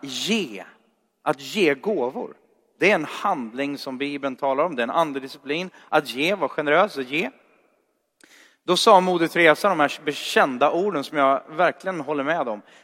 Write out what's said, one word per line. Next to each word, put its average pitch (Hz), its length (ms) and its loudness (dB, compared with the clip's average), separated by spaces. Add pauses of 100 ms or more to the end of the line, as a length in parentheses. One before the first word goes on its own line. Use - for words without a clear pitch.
ge, 131 640 -4 (580)
att 147 180 -2
ge 147 340 2
gåvor. 151 600 -4 (460)
Det 185 120 4
är 202 40 4
en 156 100 -2
handling 139 720 -6
som 131 200 -10
Bibeln 139 380 -6
talar 139 280 -2
om, 175 120 -2
det 120 60 -2
är - 20 2
en 120 60 -2
andlig 143 340 -2
disciplin. 156 460 -8 (200)
Att 147 200 0
ge, 151 260 -2
vara 156 140 -4
generös 160 480 0
och 135 60 -6
ge. 151 280 -6 (1300)
Då 175 140 2
sa 196 240 8
Moder 175 260 2
Teresa 165 420 4
de 170 100 0
här 143 260 0
bekända 147 680 2
orden 170 320 -2
som 151 140 -6
jag 135 320 2
verkligen 170 500 -2
håller 143 240 -4
med 151 240 -2
om. 104 140 -8 (220)